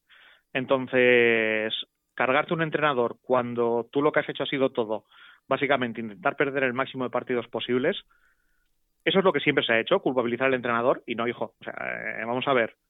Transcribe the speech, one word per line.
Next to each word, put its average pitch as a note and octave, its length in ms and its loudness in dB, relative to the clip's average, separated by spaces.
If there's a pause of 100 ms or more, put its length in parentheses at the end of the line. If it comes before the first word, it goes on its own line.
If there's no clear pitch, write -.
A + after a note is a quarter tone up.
(520)
Entonces, A#2+ 1200 2 (400)
cargarte C3+ 400 0
un D#3+ 80 -2
entrenador D3 600 0
cuando A#2+ 680 0
tú C#3+ 120 0
lo D3 100 2
que D3+ 80 2
has - 80 -8
hecho D3 160 -8
ha - 20 -4
sido C3+ 240 0
todo, A2 340 -4 (420)
básicamente C3 560 0
intentar A2+ 340 -6
perder C#3 280 0
el B2+ 100 -2
máximo C3 300 -4
de A#2 60 -4
partidos A#2+ 380 -2
posibles, B2+ 480 -2 (1080)
eso D#3+ 160 4
es F3 40 -2
lo F#3 80 6
que C#3+ 80 0
siempre D3 240 2
se - 80 0
ha A2+ 80 4
hecho, F3 200 2
culpabilizar B2+ 480 0
al C3+ 60 2
entrenador, A#2+ 520 0
y A#2+ 80 -6
no, A#2 120 -2
hijo. A#2 340 -6
O - 40 -20
sea, A2+ 80 -10 (480)
eh, A2 60 -6
vamos B2 200 -2
a C#3+ 60 2
ver A#2+ 240 2 (140)